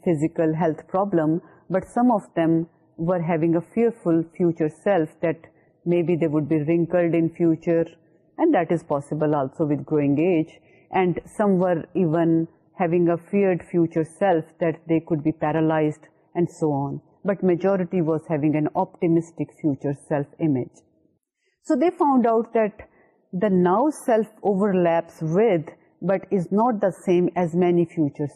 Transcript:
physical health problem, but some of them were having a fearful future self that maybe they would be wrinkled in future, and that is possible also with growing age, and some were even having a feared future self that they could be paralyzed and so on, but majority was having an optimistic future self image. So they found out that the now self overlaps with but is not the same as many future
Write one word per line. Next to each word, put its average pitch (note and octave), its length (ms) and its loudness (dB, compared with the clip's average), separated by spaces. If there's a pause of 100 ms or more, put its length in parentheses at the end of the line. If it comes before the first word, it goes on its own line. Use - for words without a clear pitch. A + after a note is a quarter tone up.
physical D#3+ 560 0
health D#3+ 220 -2 (100)
problem, F3 480 0 (300)
but F#3 240 -2
some A#3+ 220 2
of - 200 -6
them E3 180 2 (440)
were E3+ 320 -2
having E3 260 0
a E3+ 80 -2 (100)
fearful A3 480 0 (140)
future E3 320 0
self E3 540 -2
that E3 260 -4 (380)
maybe F3 300 0
they D#3 180 0
would D3+ 140 -2
be D#3 200 0
wrinkled E3+ 520 0
in E3 100 0 (100)
future, E3 460 0 (520)
and D#4 160 2
that E3+ 220 0
is D#3+ 160 -8
possible D3+ 480 -2
also C#3 320 -4
with C#3 200 -4
growing C#3+ 220 2 (120)
age, D#3+ 260 0 (380)
and F3+ 300 0 (180)
some G3+ 200 2
were F3+ 220 0 (240)
even E3 420 2 (360)
having E3+ 260 2
a E3+ 100 0 (140)
feared F#3+ 400 0
future E3 320 0
self E3 400 0 (160)
that E3 260 -2
they E3 220 0
could D3 160 -2
be D#3 80 0
paralyzed D#3 760 -2 (280)
and E3+ 140 0 (120)
so D#3 100 0
on, C#3 300 -6 (240)
but F#3+ 180 -2
majority F#3 600 0 (100)
was D#3 240 -4
having D3 260 0
an D3+ 60 -2 (180)
optimistic E3 720 -2
future C#3+ 340 -2 (140)
self C#3+ 180 -2 (120)
image. D3 480 -4 (800)
So D#4 140 0
they E4+ 100 2
found C#4 360 2
out A3+ 280 0
that A3 260 0 (520)
the F#3+ 160 -2
now F#3+ 420 2
self A3 400 -2 (120)
overlaps F3+ 800 0
with E3+ 460 0 (420)
but F#3+ 140 -2 (140)
is E3 120 -4
not G#3+ 300 0
the G3 100 0
same F3+ 380 0 (140)
as E3 120 -2
many F3 300 2
future D3+ 520 -4